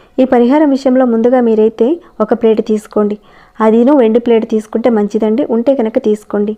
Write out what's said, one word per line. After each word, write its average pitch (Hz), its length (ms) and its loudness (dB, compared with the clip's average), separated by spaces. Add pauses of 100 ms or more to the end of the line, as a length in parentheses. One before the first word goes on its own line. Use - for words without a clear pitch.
(200)
ఈ 262 60 4
పరిహారం 262 440 2
విషయంలో 262 360 0
ముందుగా 240 360 0
మీరైతే 226 580 0 (220)
ఒక 214 120 -2
ప్లేట్ 220 320 0
తీసుకోండి. 214 520 -4 (440)
అదిను 233 360 2
వెండి 226 220 2
ప్లేట్ 233 300 0
తీసుకుంటే 226 400 -4
మంచిదండి, 220 600 -2
ఉంటే 240 260 0
కనుక 226 220 -4
తీసుకోండి. 214 600 -4